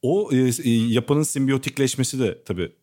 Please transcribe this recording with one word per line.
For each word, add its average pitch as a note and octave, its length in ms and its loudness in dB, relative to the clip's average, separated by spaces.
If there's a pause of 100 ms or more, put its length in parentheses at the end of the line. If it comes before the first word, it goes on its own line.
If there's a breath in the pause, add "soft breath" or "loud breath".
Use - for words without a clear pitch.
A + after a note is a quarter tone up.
O, F#3 320 0
e, B2+ 40 4 (260)
e, B2+ 60 0
yapının A#2 540 2
simbiyotikleşmesi C3+ 960 -2
de G#2+ 240 -2
tabii F2+ 280 -6 (120)